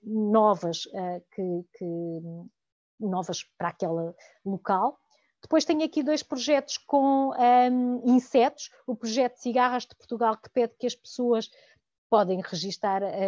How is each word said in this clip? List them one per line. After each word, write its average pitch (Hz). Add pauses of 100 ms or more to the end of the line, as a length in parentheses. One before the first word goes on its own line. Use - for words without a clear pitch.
novas, 214
eh, 180 (100)
que, 175 (120)
que, 170 (800)
novas 185 (160)
para 175
aquele 165 (300)
local. 196 (460)
Depois 311
tenho 311
aqui 311
dois 302
projetos 269
com, 269
ehm, 247
insetos. 254 (160)
O 240
projeto 240
Cigarras 247
de -
Portugal, 226
que -
pede 233
que 247
as 233
pessoas 233 (600)
podem 185
registar 190
a, 202 (200)